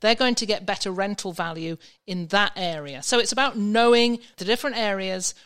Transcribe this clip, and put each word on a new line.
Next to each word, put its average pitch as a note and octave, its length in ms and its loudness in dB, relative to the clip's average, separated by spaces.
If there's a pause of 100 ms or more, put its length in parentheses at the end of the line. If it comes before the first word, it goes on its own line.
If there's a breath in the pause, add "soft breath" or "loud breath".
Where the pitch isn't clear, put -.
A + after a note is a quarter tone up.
they're A3 140 4
going B3 200 2
to A#3 100 -2
get G3 220 -2
better G3 260 -4
rental G3 400 -4
value E3 460 -6 (280 soft breath)
in F3+ 200 -6
that G3+ 280 2
area. D3+ 480 -6
So - 160 2
it's - 140 2
about C4 240 0
knowing A#3 640 4 (180 loud breath)
the - 80 -12
different A#3 320 -2
areas F#3+ 580 -2 (120 soft breath)